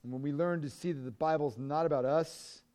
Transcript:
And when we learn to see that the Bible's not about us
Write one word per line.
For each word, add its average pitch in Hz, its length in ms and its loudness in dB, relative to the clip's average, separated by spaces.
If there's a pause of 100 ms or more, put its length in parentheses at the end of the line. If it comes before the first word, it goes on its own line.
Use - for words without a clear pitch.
And 123 80 -8
when 131 100 -4
we 143 100 0
learn 170 300 2
to 143 80 -4
see 175 220 -4
that 143 100 -4
the 127 100 -8
Bible's 147 460 0
not 147 280 0
about 139 200 4
us - 560 0 (140)